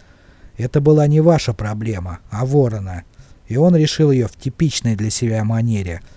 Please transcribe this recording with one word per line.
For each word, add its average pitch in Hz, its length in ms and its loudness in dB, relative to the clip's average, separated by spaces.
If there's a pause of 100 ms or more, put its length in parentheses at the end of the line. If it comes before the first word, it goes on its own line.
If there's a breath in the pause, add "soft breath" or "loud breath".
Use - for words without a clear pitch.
(560 soft breath)
Это 123 260 -2
была 151 260 4
не 151 120 4
ваша 156 320 2
проблема, 104 680 -6 (100)
а 110 160 -6
Ворона, 110 580 -2 (440 soft breath)
и 110 100 -4
он 175 180 4
решил 156 360 2
её 127 160 2
в - 80 -12
типичной 127 600 -2
для 107 140 -4
себя 110 340 -2
манере, 110 580 -2 (160 soft breath)